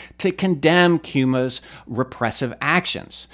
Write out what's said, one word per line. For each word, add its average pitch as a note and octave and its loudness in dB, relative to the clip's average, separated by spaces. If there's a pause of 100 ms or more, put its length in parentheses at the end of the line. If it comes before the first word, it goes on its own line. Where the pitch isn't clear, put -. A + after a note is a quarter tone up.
(200)
to F#3+ 0
condemn F3 4
Cuba's C3 0 (240)
repressive A#2+ -4
actions. - -2